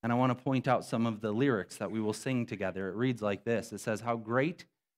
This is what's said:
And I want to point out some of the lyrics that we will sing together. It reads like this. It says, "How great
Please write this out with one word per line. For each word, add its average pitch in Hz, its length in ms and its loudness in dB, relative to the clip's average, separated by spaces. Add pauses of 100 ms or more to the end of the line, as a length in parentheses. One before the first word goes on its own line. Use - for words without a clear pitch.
And 117 80 0
I 120 40 4
want 123 220 4
to - 60 -18
point 131 240 0
out 113 160 4
some 117 220 0
of 107 160 -2
the 110 100 -2
lyrics 113 460 2
that 101 120 -4
we 110 120 -2
will 107 120 0
sing 123 320 -2
together. 95 440 -4
It 87 60 -8
reads 120 260 0
like 101 240 -2
this. 113 260 0
It 101 80 -8
says, 107 220 -2
"How 117 160 -2
great 123 480 0 (320)